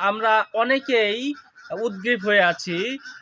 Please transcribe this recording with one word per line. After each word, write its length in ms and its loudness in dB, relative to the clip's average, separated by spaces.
আমরা 320 2
অনেকেই 680 2
উদ্গ্রীব 440 -2
হয়ে 180 4
আছি। 340 -2